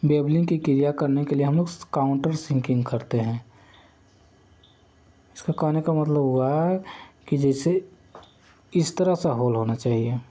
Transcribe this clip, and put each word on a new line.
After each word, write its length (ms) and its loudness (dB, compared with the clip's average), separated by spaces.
बेवलिंग 420 2
की 120 0
क्रिया 340 2
करने 320 0
के 100 -2
लिए 120 2
हम 100 2
लोग 120 0
counter 420 0
sinking 500 -2
करते 360 -4
हैं। 260 -4
इसका 160 -6
कहने 280 0
का 120 0
मतलब 240 2
हुआ 580 2
कि 80 0
जैसे 540 0
इस 200 0
तरह 180 2
सा 160 -2
hole 260 2
होना 180 0
चाहिए। 460 0